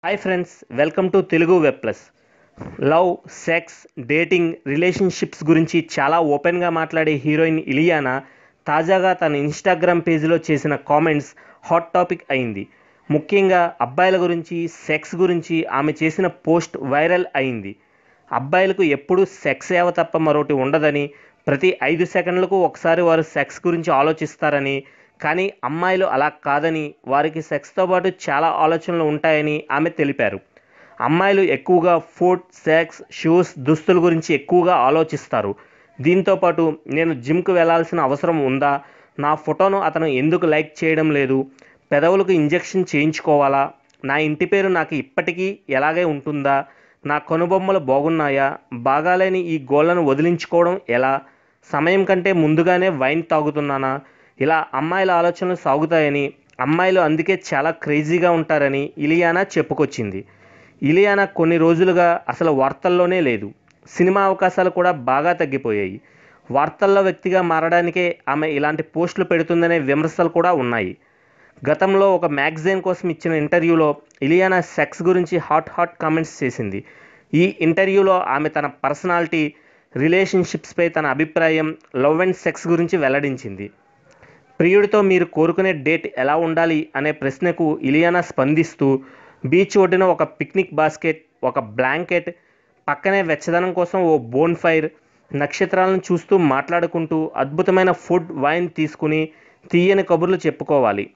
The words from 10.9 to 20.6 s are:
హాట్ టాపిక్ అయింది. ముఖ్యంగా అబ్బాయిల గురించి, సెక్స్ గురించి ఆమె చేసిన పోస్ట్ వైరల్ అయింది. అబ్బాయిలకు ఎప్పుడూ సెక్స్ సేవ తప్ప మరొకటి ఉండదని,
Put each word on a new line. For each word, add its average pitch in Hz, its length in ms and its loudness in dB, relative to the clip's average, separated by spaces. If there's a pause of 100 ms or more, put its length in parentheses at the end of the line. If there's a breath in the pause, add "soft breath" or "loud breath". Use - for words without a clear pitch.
హాట్ 170 300 -2
టాపిక్ 180 280 0 (100)
అయింది. 113 360 -4 (440 soft breath)
ముఖ్యంగా 180 720 2
అబ్బాయిల 175 400 2
గురించి, 170 460 -4
సెక్స్ 156 480 -6
గురించి 170 500 0
ఆమె 147 280 -2 (100)
చేసిన 160 240 0
పోస్ట్ 165 500 -2
వైరల్ 160 480 0 (100)
అయింది. 117 400 -4 (560 soft breath)
అబ్బాయిలకు 180 520 0
ఎప్పుడూ 175 420 2
సెక్స్ - 420 -6
సేవ 175 240 2
తప్ప - 260 -2
మరొకటి 151 360 0
ఉండదని, 143 560 0 (380 soft breath)